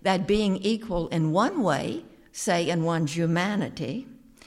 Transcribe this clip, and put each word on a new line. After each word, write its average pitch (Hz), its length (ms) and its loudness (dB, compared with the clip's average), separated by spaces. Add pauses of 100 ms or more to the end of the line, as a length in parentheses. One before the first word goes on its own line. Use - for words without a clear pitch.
that 190 260 2
being 202 300 2
equal 202 500 -2
in 160 240 2
one 269 320 2
way, 147 400 0 (280)
say 170 380 0
in 170 140 0
one's 165 340 0
humanity, 170 880 -2 (400)